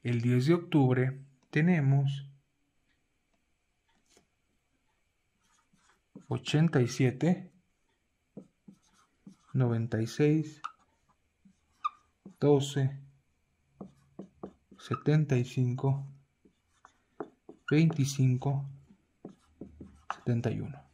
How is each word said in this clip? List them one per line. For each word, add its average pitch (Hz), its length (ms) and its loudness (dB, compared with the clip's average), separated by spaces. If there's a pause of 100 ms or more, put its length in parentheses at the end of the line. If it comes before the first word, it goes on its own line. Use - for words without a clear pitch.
El 120 180 -2
diez 123 240 2
de 156 80 4
octubre 135 640 2 (300)
tenemos 143 800 2 (4000)
ochenta 151 540 2
y 120 60 0
siete, 151 640 0 (2000)
noventa 117 480 -2
y 110 40 -2
seis, 151 540 0 (1800)
doce, 143 600 2 (1800)
setenta 143 600 0
y 123 80 -2
cinco, 131 600 -2 (1600)
veinticinco, 139 1000 0 (1500)
setenta 117 360 -4
y 104 100 -6
uno. - 220 -14 (120)